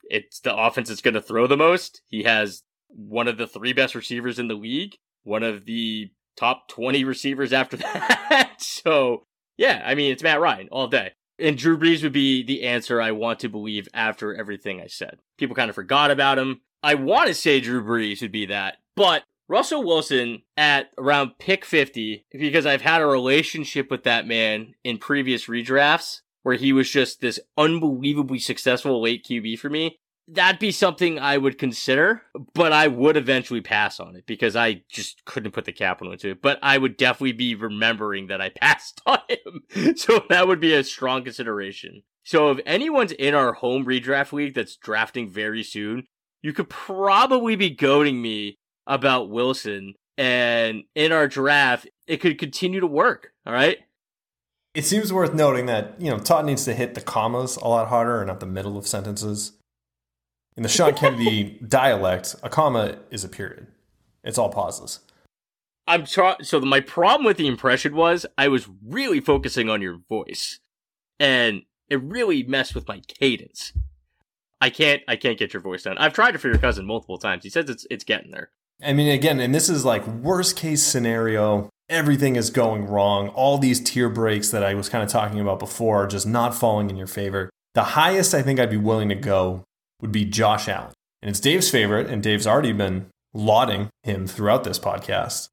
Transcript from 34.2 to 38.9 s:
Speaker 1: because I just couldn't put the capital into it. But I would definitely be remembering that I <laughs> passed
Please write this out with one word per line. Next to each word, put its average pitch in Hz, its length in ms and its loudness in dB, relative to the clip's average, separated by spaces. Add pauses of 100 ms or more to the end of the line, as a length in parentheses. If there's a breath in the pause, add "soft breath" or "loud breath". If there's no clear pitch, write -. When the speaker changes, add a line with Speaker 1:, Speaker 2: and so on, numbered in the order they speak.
Speaker 1:
because 110 300 -2
I 113 340 0
just - 360 -14
couldn't 101 260 -8
put - 120 -6
the - 80 -10
capital 92 400 -4
into 95 180 -8
it. 95 120 -12
But 139 180 0
I 139 180 4
would 131 180 0
definitely 127 380 0
be 120 200 -4
remembering 104 720 -2
that 95 140 -6
I 95 80 -4
<laughs> - 120 -12
passed - 460 0